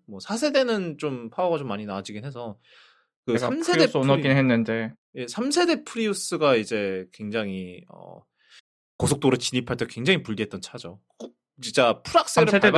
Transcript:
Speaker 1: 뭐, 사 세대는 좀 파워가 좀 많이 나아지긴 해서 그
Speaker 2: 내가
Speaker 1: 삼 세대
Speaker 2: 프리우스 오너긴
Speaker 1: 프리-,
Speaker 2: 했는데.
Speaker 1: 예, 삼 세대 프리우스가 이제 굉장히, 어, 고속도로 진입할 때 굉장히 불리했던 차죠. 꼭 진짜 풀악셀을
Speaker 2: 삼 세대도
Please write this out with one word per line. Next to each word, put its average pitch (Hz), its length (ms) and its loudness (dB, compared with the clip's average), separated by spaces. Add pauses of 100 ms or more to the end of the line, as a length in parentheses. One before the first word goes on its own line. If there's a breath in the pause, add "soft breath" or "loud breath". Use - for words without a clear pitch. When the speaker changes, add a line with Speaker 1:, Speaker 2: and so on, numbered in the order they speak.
Speaker 1:
뭐, 98 140 -14
사 214 160 -6
세대는 233 600 0
좀 127 300 -6
파워가 170 300 0
좀 139 80 -6
많이 107 200 -6
나아지긴 104 380 -8
해서 120 320 -10 (720 soft breath)
그 123 60 0
Speaker 2:
내가 120 160 2
Speaker 1:
삼 311 140 -2
세대 339 160 2 (100)
Speaker 2:
프리우스 - 80 -2
오너긴 139 260 2
Speaker 1:
프리-, 135 140 2
Speaker 2:
했는데. 113 560 0 (240)
Speaker 1:
예, 123 100 -8
삼 247 240 -4
세대 330 320 2
프리우스가 180 720 0
이제 101 580 -2
굉장히, 98 720 -8 (100)
어, 90 300 -20 (720 soft breath)
고속도로 139 420 2
진입할 123 380 -4
때 117 140 -4
굉장히 160 320 0
불리했던 104 400 -6
차죠. 95 380 -16 (180)
꼭 - 160 -16 (260)
진짜 120 420 2
풀악셀을 - 440 4
Speaker 2:
삼 202 140 4
세대도 202 180 6